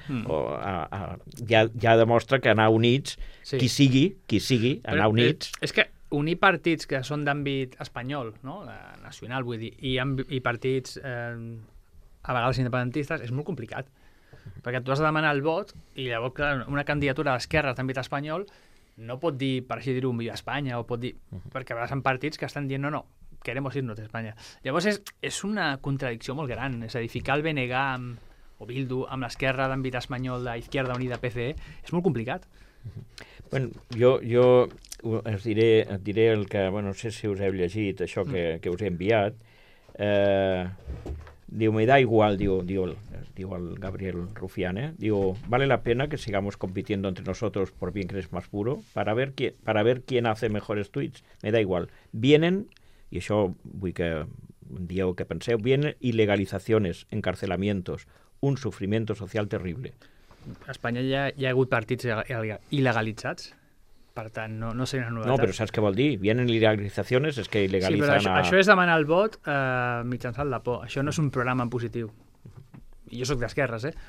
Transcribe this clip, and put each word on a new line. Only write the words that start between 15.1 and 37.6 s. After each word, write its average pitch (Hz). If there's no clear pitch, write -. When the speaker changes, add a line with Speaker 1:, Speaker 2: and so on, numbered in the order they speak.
Speaker 1:
el 139
vot 165
i 131
llavors, 120
clar, 143
una 143
candidatura 143
d'esquerres 135
d'àmbit 131
espanyol 156
no 117
pot 160
dir, 131
per 113
així 127
dir-ho, 127
un 117
Viva 117
Espanya, 127
o 113
pot 120
dir, 123
Speaker 2:
Mhm. -
Speaker 1:
perquè 131
a 120
vegades 117
hi 135
ha -
partits 131
que 143
estan 143
dient, 135
«No, 147
no, 147
queremos 131
irnos 120
de 110
España». 110
Llavors 165
és, 208
és -
una 185
contradicció 135
molt 147
gran, 120
és 113
a 120
dir, 117
ficar 131
el 151
B 160
N 131
G 123
amb, 127
o 107
Bildu 127
amb 131
l'esquerra 131
d'àmbit 131
espanyol 127
d'Izquierda 123
Unida, 123
P 120
C 120
E, 156
és -
molt 175
complicat. 135
Speaker 2:
Bueno, 131
jo, 123
jo 123
ho, 113
es 104
diré, 110
et 98
diré 104
el 104
que, 98
bueno, 101
no 95
sé 113
si 107
us 98
heu 98
llegit 92